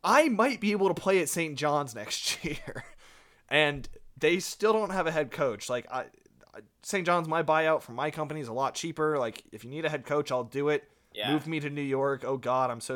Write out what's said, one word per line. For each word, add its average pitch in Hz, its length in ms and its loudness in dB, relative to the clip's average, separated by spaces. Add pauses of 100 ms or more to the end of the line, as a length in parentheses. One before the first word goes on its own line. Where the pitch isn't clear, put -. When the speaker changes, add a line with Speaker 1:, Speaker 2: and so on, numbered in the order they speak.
Speaker 1:
I 277 260 6
might 226 320 2
be 208 100 2
able 196 160 4
to 170 120 4
play 190 220 4
at 151 80 -2
Saint 160 280 -2
John's 143 380 0
<laughs> - 0 -
next - 480 -4
year, - 420 -8 (640)
and 147 380 2 (300)
they 165 220 4
still 214 340 0
don't 208 180 0
have 185 160 0
a 160 40 0
head 151 200 0
coach. 127 380 -2
Like, 123 220 -4
I, 127 140 -6 (480)
I, - 60 -16 (240)
Saint 190 220 -2
John's, 170 220 2
my 160 160 2
buyout 156 380 4
from 117 140 -14
my 147 160 -2
company 151 300 -6
is 123 60 -8
a 113 60 -8
lot 131 220 -2
cheaper. 156 440 -2
Like, 117 320 -4
if 107 120 -14
you 120 60 -14
need 156 160 -6
a 151 40 0
head 143 160 -6
coach, 147 260 0
I'll 123 120 0
do 139 260 -2
it. 147 200 0 (240)
Speaker 2:
Yeah. 104 200 -2
Speaker 1:
Move 151 140 0
me 160 120 -4
to 143 100 -6
New 143 120 -6
York. 135 440 0
Oh 131 120 -2
God, 127 340 0
I'm 117 100 -8
so - 140 -8